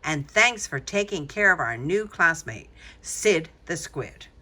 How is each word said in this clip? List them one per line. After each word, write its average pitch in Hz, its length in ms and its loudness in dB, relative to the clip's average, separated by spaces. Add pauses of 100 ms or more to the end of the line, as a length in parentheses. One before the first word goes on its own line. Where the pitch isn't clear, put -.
and 147 260 -4
thanks 226 360 2
for 139 140 -6
taking 202 460 -2
care 196 260 2
of 175 80 2
our 117 160 -2
new 170 300 -2
classmate, 165 640 -2 (340)
Sid 170 460 0 (180)
the 170 100 -4
Squid. - 500 -10 (160)